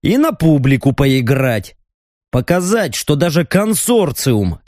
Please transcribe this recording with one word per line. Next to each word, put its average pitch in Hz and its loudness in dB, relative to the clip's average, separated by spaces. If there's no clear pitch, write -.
и 208 0
на 311 2
публику 139 2
поиграть. 131 0
Показать, 180 0
что - -4
даже 170 0
консорциум 160 0